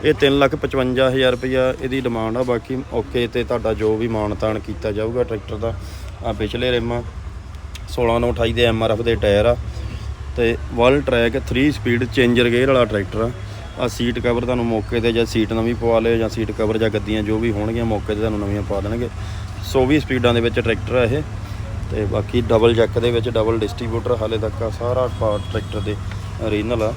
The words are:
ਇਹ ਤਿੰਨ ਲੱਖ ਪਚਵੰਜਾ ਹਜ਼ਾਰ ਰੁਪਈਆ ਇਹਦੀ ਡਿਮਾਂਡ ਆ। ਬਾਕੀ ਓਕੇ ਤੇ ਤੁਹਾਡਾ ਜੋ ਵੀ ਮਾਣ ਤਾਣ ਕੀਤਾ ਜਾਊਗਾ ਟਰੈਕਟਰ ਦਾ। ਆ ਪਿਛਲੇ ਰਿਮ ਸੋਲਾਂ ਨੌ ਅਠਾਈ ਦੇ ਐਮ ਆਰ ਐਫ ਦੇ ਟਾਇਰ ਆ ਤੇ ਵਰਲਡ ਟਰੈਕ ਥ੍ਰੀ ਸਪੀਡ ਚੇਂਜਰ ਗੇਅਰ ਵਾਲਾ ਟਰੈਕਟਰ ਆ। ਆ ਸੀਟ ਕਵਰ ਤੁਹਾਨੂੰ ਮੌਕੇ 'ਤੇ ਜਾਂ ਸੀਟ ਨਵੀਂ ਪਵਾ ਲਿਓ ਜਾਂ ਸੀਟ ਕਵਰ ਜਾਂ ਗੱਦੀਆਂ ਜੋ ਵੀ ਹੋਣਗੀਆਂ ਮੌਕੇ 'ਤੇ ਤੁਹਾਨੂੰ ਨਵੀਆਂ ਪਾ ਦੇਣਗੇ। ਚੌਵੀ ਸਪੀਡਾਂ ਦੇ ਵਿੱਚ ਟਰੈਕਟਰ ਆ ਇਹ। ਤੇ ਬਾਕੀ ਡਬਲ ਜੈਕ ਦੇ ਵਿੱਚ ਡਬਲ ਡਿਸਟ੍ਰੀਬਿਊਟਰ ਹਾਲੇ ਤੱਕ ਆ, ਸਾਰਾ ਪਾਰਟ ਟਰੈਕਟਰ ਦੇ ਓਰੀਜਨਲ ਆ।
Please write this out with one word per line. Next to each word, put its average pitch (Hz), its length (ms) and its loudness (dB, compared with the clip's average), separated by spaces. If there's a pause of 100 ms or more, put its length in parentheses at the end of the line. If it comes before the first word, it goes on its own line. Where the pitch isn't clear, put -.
ਇਹ 147 100 4
ਤਿੰਨ 139 260 4
ਲੱਖ 139 160 4
ਪਚਵੰਜਾ 131 540 0
ਹਜ਼ਾਰ 127 220 2
ਰੁਪਈਆ 127 500 0
ਇਹਦੀ 131 200 -2
ਡਿਮਾਂਡ 113 360 -2
ਆ। 127 60 0
ਬਾਕੀ 123 340 -2 (160)
ਓਕੇ 120 340 -2
ਤੇ 120 160 -2
ਤੁਹਾਡਾ 113 300 -2
ਜੋ 107 240 0
ਵੀ 117 100 -2
ਮਾਣ 107 280 -2
ਤਾਣ 107 240 -2
ਕੀਤਾ 107 320 -6
ਜਾਊਗਾ 113 320 -2
ਟਰੈਕਟਰ 113 320 -6
ਦਾ। 113 180 -4 (500)
ਆ 117 100 -2
ਪਿਛਲੇ 117 380 -2
ਰਿਮ 120 300 -2 (880)
ਸੋਲਾਂ 117 300 2
ਨੌ 120 120 2
ਅਠਾਈ 117 220 0
ਦੇ 120 120 4
ਐਮ 113 180 2
ਆਰ 110 80 2
ਐਫ 107 100 0
ਦੇ 117 140 2
ਟਾਇਰ 104 300 4
ਆ 120 100 6 (840)
ਤੇ 117 180 2 (180)
ਵਰਲਡ 131 320 4
ਟਰੈਕ 120 420 2
ਥ੍ਰੀ 135 240 2
ਸਪੀਡ 120 320 0
ਚੇਂਜਰ 120 460 4
ਗੇਅਰ 123 180 2
ਵਾਲਾ 131 180 6
ਟਰੈਕਟਰ 104 360 -2
ਆ। 117 100 0 (480)
ਆ 127 80 0
ਸੀਟ 120 320 -2
ਕਵਰ 120 260 0
ਤੁਹਾਨੂੰ 123 200 0
ਮੌਕੇ 117 340 0
'ਤੇ 117 120 2
ਜਾਂ 117 140 2
ਸੀਟ 110 280 0
ਨਵੀਂ 113 220 0
ਪਵਾ 113 240 2
ਲਿਓ 117 180 2
ਜਾਂ 110 120 0
ਸੀਟ 110 220 -4
ਕਵਰ 110 260 0
ਜਾਂ 110 120 2
ਗੱਦੀਆਂ 107 340 -2
ਜੋ 107 160 0
ਵੀ 117 120 0
ਹੋਣਗੀਆਂ 113 340 0
ਮੌਕੇ 107 280 -2
'ਤੇ 104 60 -2
ਤੁਹਾਨੂੰ 107 200 0
ਨਵੀਆਂ 101 300 -2
ਪਾ 101 120 0
ਦੇਣਗੇ। 113 280 -2 (640)
ਚੌਵੀ 135 260 6
ਸਪੀਡਾਂ 123 340 2
ਦੇ 117 80 4
ਵਿੱਚ 117 180 2
ਟਰੈਕਟਰ 110 360 0
ਆ 127 80 4
ਇਹ। 127 180 2 (680)
ਤੇ 107 140 -2
ਬਾਕੀ 107 360 0
ਡਬਲ 113 320 6
ਜੈਕ 113 260 4
ਦੇ 120 120 2
ਵਿੱਚ 117 180 0
ਡਬਲ 113 300 2
ਡਿਸਟ੍ਰੀਬਿਊਟਰ 113 640 -2
ਹਾਲੇ 110 160 -2
ਤੱਕ 107 260 -4
ਆ, 110 60 -2
ਸਾਰਾ 123 380 -2 (120)
ਪਾਰਟ 104 220 0 (100)
ਟਰੈਕਟਰ 110 280 -4
ਦੇ 101 160 -4 (500)
ਓਰੀਜਨਲ 107 380 0
ਆ। 117 120 0